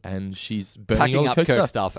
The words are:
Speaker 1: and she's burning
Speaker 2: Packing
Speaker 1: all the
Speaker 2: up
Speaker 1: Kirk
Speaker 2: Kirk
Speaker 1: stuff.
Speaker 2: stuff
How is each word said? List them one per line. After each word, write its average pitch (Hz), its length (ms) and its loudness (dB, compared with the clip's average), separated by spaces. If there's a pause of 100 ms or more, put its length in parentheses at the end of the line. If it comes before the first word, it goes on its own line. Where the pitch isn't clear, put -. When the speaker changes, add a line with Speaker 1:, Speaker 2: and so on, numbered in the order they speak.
Speaker 1:
and 95 300 -8
she's 104 400 -8
burning 110 240 0
Speaker 2:
Packing 131 160 2
Speaker 1:
all 147 60 4
the 131 80 2
Speaker 2:
up - 60 -2
Speaker 1:
Kirk 165 100 2
Speaker 2:
Kirk 131 80 4 (120)
Speaker 1:
stuff. - 20 -6 (240)
Speaker 2:
stuff - 60 -16